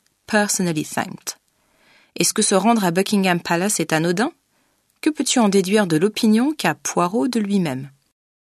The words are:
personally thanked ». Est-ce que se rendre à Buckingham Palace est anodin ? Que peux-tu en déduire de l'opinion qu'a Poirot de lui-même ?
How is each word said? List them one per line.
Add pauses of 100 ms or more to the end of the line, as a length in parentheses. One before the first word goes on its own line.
(280)
personally
thanked ». (800)
Est-ce
que
se
rendre
à
Buckingham
Palace
est
anodin ? (720)
Que
peux-tu
en
déduire
de
l'opinion
qu'a
Poirot
de
lui-même ? (640)